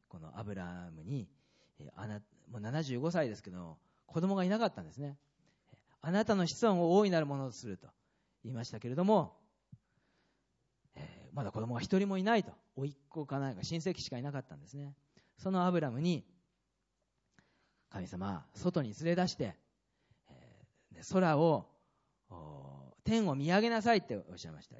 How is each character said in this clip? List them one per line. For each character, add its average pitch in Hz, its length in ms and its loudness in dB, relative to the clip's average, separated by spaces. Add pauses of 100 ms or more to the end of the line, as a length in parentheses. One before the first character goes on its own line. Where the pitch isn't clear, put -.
こ 87 120 -16
の 80 200 -14
ア 113 40 -6
ブ 104 120 -8
ラ 92 100 -8
ハ 87 260 -12
ム 80 120 -16
に、 104 240 -6 (520)
え - 100 -20
ー、 - 60 -20
あ 101 120 -12
な-、 104 140 -10 (300)
も 117 60 -12
う 104 40 -10
七 120 220 -2
十 131 160 -4
五 160 120 -2
歳 160 180 0
で 104 60 -8
す - 80 -20
け 101 80 -14
ど、 87 260 -12 (280)
子 - 160 -4
供 196 140 2
が 190 80 2
い 180 60 2
な 208 100 2
か 233 80 2
っ - 60 -2
た 202 80 -12
ん 165 40 -10
で 156 80 -18
す - 40 -16
ね。 143 200 -8 (840)
「あ 156 100 -4
な 208 140 2
た 226 100 4
の 185 120 4
子 151 180 -2
孫 190 160 6
を 170 140 6
大 208 120 8
い - 20 4
な 175 100 4
る 156 60 2
も 143 120 -4
の 135 100 -4
と 123 40 -8
す - 160 -12
る」 95 100 -6
と - 100 -18 (560)
言 117 80 -10
い 131 40 -6
ま 113 80 -4
し 113 60 -8
た 110 100 -10
け 120 80 -6
れ 123 80 -2
ど 170 80 2
も、 185 340 4 (1600)
え - 360 -18
ー、 - 40 -12
ま 131 80 -4
だ 101 80 -6
子 110 80 -6
供 113 160 -4
が 117 60 -4
一 - 160 0
人 196 100 2
も 196 100 -2
い 185 60 -2
な 220 140 4
い 196 60 2
と。 - 80 -8 (240)
甥 135 140 -4
っ 143 40 -14 (160)
子 151 160 -8
か 139 140 -4
な 135 120 -2
ん 113 40 -8
か 92 80 -8
親 165 160 -4
戚 165 200 -4
し - 100 -8
か - 80 -8
い - 40 -6
な 143 100 -6
か 139 80 -4
っ 127 40 -10
た - 120 -16
ん 143 40 -20
で 143 80 -20
す 139 100 -14
ね。 143 160 -12 (440)
そ 190 140 -4
の 180 140 4
ア 185 60 4
ブ 180 80 4
ラ 143 120 -2
ム 117 80 -4
に、 165 260 0 (1600)
神 92 180 -8
様、 101 460 -6
外 175 280 0
に 110 120 -4
連 170 220 0
れ - 0 -
出 180 120 2
し - 80 -4
て、 110 200 -4 (720)
え - 360 -20 (280)
ー、 - 40 -20
ね、 - 40 -20 (100)
空 175 260 6
を、 151 300 6 (640)
お 95 60 -16
ー、 69 580 -16 (100)
天 220 240 2
を 143 80 2
見 139 140 0
上 190 120 6
げ 233 80 2
な 226 120 0
さ 233 140 6
い 202 40 6
っ - 20 -6
て - 140 -6
お 90 180 -10
っ 92 40 -16
し - 80 -14
ゃ 82 40 -12
い - 20 -14
ま 78 100 -16
し - 60 -20
た。 117 120 -20